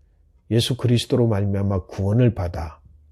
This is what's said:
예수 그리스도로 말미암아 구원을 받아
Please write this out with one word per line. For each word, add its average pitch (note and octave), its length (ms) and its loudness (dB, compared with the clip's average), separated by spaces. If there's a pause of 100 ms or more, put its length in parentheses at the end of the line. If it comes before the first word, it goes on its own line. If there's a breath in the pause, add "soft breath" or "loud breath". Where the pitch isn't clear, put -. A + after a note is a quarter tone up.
(500)
예수 A#2 260 0
그리스도로 A#2+ 500 2
말미암아 G2 600 0
구원을 G#2+ 480 2
받아 F2 460 -8 (320)